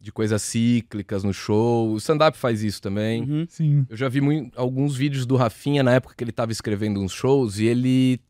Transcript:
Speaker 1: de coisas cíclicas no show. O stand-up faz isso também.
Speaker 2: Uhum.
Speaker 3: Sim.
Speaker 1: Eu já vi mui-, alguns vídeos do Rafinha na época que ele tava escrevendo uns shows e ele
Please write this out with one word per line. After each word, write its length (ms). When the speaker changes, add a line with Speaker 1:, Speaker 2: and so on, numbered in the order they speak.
Speaker 1:
de 100
coisas 300
cíclicas 840
no 80
show. 600
O 60
stand-up 380
faz 280
isso 180
também. 400
Speaker 2:
Uhum. 260
Speaker 3:
Sim. 400
Speaker 1:
Eu 80
já 140
vi 120
mui-, 340
alguns 400
vídeos 320
do 80
Rafinha 480
na 100
época 240
que 60
ele 80
tava 200
escrevendo 480
uns 120
shows 480
e 60
ele 540